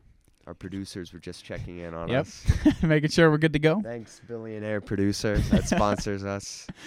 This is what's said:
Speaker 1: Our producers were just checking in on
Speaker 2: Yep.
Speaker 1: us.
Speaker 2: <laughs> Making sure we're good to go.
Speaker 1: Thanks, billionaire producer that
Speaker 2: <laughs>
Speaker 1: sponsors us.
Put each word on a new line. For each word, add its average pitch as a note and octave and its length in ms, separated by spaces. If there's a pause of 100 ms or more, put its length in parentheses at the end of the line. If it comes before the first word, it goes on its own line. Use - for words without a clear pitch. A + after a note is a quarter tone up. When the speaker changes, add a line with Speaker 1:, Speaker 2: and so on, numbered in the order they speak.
(460)
Speaker 1:
Our E2+ 100
producers F#2+ 580
were F2 60
just F2 240
checking F2 360
in E2+ 160
on E2 140
Speaker 2:
Yep. B2+ 120
Speaker 1:
us. - 240 (200)
Speaker 2:
<laughs> - 180
Making D3+ 260
sure E3 220
we're D3+ 80
good D#3 140
to D3+ 60
go. D#3 220
Speaker 1:
Thanks, A#2 460
billionaire G#2+ 540
producer G2+ 560
that - 300
Speaker 2:
<laughs> - 0
Speaker 1:
sponsors G3+ 560
us. G2 420 (220)